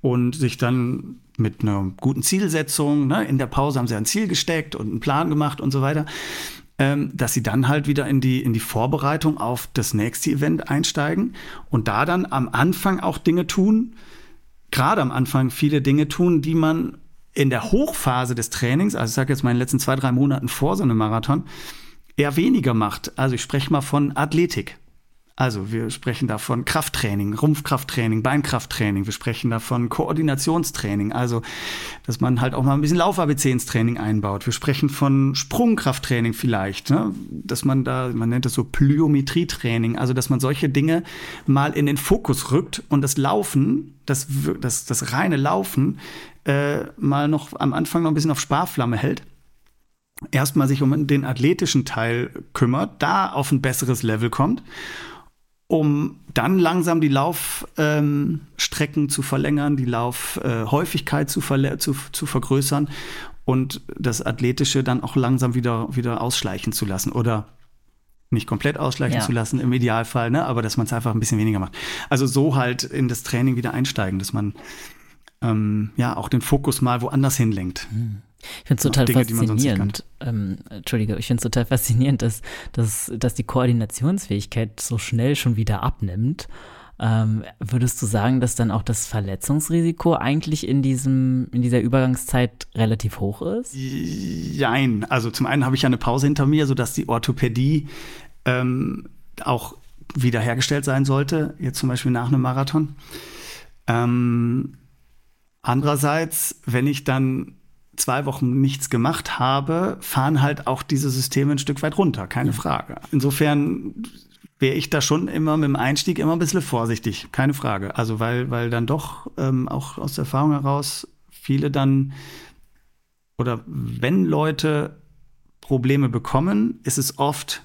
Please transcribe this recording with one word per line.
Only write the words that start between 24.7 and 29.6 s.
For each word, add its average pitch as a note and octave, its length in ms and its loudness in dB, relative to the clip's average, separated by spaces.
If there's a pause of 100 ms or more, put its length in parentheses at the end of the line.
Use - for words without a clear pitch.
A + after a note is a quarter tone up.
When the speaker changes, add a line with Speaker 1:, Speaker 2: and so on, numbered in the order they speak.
Speaker 1:
Also G#2+ 320 0
wir A2+ 200 -2
sprechen A#2+ 380 -4
da G#2+ 100 -2
von A#2+ 260 -2
Krafttraining, G#2 680 -2
Rumpfkrafttraining, C3 880 0
Beinkrafttraining. A#2 840 0
Wir G#2+ 80 -4
sprechen - 380 -2
da A2+ 80 0
von A#2+ 320 -2